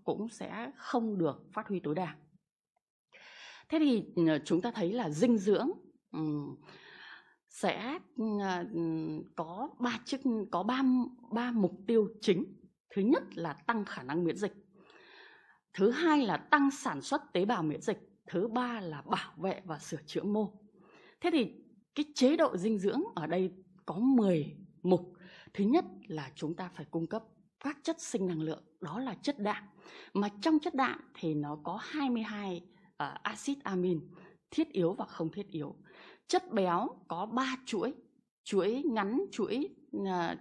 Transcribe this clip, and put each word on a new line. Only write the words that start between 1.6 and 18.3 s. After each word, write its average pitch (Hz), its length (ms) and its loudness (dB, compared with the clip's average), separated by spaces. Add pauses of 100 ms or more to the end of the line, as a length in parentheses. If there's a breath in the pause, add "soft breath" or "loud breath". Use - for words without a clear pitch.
huy 190 120 -2
tối 151 140 -2
đa. 165 200 -4 (1500 loud breath)
Thế 320 100 0
thì, 262 260 4 (240)
ờ, 156 160 4
chúng 175 160 2
ta 233 100 -2
thấy 208 220 -2
là 220 180 -2
dinh 220 280 4
dưỡng, 196 320 4 (420)
ừm, 147 440 -4 (920 loud breath)
sẽ, 226 500 -4 (420)
ờ, 180 240 -2 (720)
có 175 320 -8 (100)
ba 233 260 -2
chức, 269 160 -6 (300)
có 180 120 0
ba, 254 200 0 (480)
ba 240 200 0
mục 214 220 4 (140)
tiêu 226 220 4 (120)
chính. 202 240 4 (500)
Thứ 196 80 2
nhất 302 200 6 (120)
là 165 180 -6
tăng 220 320 0
khả - 180 -10
năng 151 220 0
miễn 160 120 2
dịch. 196 180 -2 (1200 loud breath)
Thứ 196 160 4
hai 294 360 4
là 170 100 2
tăng 277 340 4
sản 185 320 -4
xuất - 300 -2
tế 180 120 2
bào 208 180 0
miễn 151 180 -2
dịch. - 300 -4 (160)
Thứ 190 220 -2